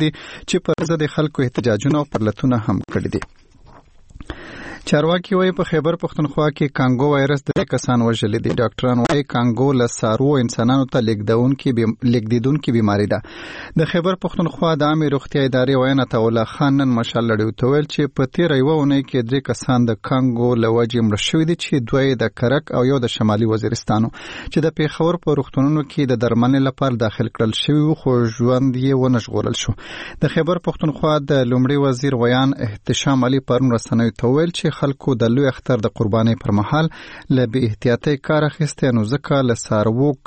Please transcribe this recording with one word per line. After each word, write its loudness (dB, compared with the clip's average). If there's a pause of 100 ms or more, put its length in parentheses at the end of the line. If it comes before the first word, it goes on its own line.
دي 0 (380)
چې 0
پر -2
ضد 0
خلکو 0
احتجاجونه 0
او -6
پرلتونه 0
هم -2 (100)
کړي -2
دي. -8 (1500)
چارواکي 2
وایي 2
په -2
خیبر 0
پښتونخوا -2 (100)
کې -2
کانګو 2
وایرس 0
درې -2
کسان 0
وژلي 0
دي. 0 (100)
ډاکټران 0
وایي 2 (120)
کانګو 2 (120)
له 2
څاروو 2
انسانانو 0
ته 2
لیږدونکې 0
بیم-، 2 (180)
لیږدیدونکې 0
بیماري 2
ده. 0 (600)
د 2
خیبر 0
پښتونخوا -2
د -2
عامې 2
روغتیا -2
ادارې 2
ویاند 2
عطاالله 0 (100)
خان 2
نن 2
مشال -2
لړیو 0
ته 2
وویل 2
چې -2
په -2
تېره 2
یوه 2
اونۍ 2
کې 0
درې 0 (100)
کسان 0
د -2 (120)
کانګو 2 (140)
له 2
وجې 0
مړه 0
شوي 0
دي 0
چې -2
دوه 2
یې 0
د -2
کرک 0
او 2
یو 2
د -4
شمالي 2
وزیرستان 0
و. -14 (400)
چې 0
د -2
پېښور 0 (100)
په 2
روغتونونو 0
کې -2
د 0
درملنې 2
لپاره -2
داخل -2
کړل 0
شوي 2
وو، 0
خو 2 (180)
ژوند 2
یې 0
ونه 2
ژغورل -2
شو. -4 (420)
د 0
خیبر 0
پښتونخوا -2 (160)
د 2
لومړي 2 (100)
وزیر 0
ویان 2 (140)
احتشام 0
علي 0
پرون 2
رسنیو 0
ته 0
وویل 0
چې -2
خلکو -2
د 2
لوی 2
اختر -2
د 0
قربانۍ 2
پر -4
مهال 0 (500)
له 2
بې 0
احتیاطۍ 0 (120)
کار 2
اخیستی، -2
نو 2
ځکه 0
له 2 (100)
څاروو 2 (180)